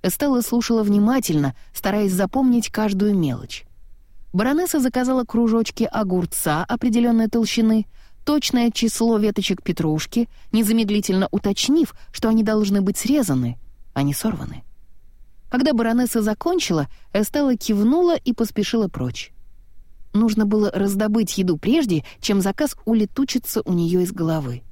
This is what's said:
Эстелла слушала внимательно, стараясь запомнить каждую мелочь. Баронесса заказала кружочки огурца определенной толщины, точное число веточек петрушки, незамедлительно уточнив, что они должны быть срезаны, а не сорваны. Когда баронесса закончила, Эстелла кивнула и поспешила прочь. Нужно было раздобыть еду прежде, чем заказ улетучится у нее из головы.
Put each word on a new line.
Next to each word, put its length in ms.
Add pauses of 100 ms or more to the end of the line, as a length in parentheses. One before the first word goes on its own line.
Эстелла 340
слушала 440
внимательно, 720 (160)
стараясь 400
запомнить 580
каждую 460
мелочь. 480 (680)
Баронесса 460
заказала 460
кружочки 580
огурца 840
определенной 640
толщины, 580 (380)
точное 460
число 480
веточек 440
петрушки, 680 (240)
незамедлительно 800
уточнив, 600 (200)
что 160
они 160
должны 380
быть 160
срезаны, 600 (360)
а 80
не 120
сорваны. 480 (840)
Когда 240
баронесса 500
закончила, 640 (260)
Эстелла 440
кивнула 600
и 160
поспешила 560
прочь. 440 (800)
Нужно 340
было 240
раздобыть 680
еду 200
прежде, 480 (160)
чем 200
заказ 440
улетучится 800
у 80
нее 280
из 120
головы. 580